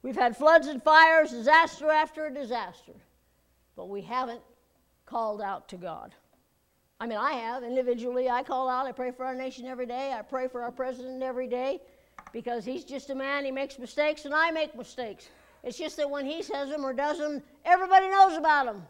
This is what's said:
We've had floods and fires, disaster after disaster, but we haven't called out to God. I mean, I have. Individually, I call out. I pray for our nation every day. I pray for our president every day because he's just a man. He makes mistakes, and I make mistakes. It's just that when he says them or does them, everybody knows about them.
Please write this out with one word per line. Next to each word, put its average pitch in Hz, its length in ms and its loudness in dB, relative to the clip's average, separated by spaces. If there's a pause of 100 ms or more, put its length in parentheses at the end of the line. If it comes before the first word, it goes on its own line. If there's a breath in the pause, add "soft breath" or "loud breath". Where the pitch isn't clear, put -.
We've 247 140 -6
had 240 200 2
floods 311 300 8
and 285 160 -6
fires, 320 480 8
disaster 302 600 4
after 311 400 0
disaster, 226 640 -8 (800)
but 185 120 -14
we 202 120 -8
haven't 233 400 -6 (640)
called 220 380 -4
out 196 260 -8
to 185 80 -14
God. 175 380 -12 (840)
I 226 60 -6
mean, 220 120 -4
I 277 140 0
have. 247 300 -6
Individually, 247 680 -2
I 247 140 0
call 262 260 -2
out. 254 180 -2
I 247 60 -8
pray 254 180 -6
for 254 140 -10
our 262 100 -6
nation 254 320 -10
every 254 200 -8
day. 254 300 -6
I 214 60 -8
pray 254 260 -4
for 247 140 -8
our 240 80 -6
president 254 520 -8
every 254 240 -4
day 254 340 -2 (520 soft breath)
because 233 320 -6
he's 262 200 -6
just 277 260 -10
a 269 40 -4
man. 277 300 -4
He 269 60 -4
makes 269 280 -6
mistakes, 302 460 -2
and 285 100 -6
I 320 160 4
make 311 260 -2
mistakes. 214 520 -12 (340 soft breath)
It's 247 140 -10
just 311 220 -8
that 294 100 -2
when 285 160 -4
he 285 180 -6
says 277 280 -6
them 294 140 -6
or 262 100 -4
does 294 240 -2
them, 294 240 -4 (220 soft breath)
everybody 370 440 4
knows 381 280 6
about 294 300 2
them. 196 240 -8